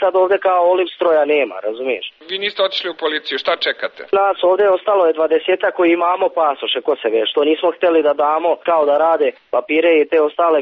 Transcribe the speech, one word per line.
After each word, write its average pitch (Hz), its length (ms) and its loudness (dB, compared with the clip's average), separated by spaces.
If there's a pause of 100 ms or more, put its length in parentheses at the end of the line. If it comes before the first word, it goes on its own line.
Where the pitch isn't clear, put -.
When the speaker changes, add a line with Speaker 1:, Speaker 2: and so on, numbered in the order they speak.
Speaker 1:
sad 180 140 0
ovde 185 220 2
kao 180 340 2
Olim 180 240 0
stroja 160 300 2
nema, 139 300 0 (120)
razumiješ? 113 380 -6 (240)
Speaker 2:
Vi 190 100 -8
niste 202 240 -4
otišli 190 260 -4
u 160 140 -12
policiju, 151 400 -4
šta 175 100 -2 (120)
čekate? - 360 -6 (180)
Speaker 1:
Nas 196 180 0 (120)
ovde 190 200 2
ostalo 190 360 0
je 156 140 0
dvadesetak 160 560 0
koji 175 160 2
imamo 175 360 0 (120)
pasoše 135 420 -2
kod 143 200 -2
sebe, 110 200 0 (100)
što - 120 -2
nismo 156 280 0
hteli 165 360 2
da 143 60 2
damo 156 360 0 (160)
kao 170 200 2
da 143 120 2
rade 156 320 2 (260)
papire 156 380 0
i 147 180 2
te 165 100 2
ostale 160 400 0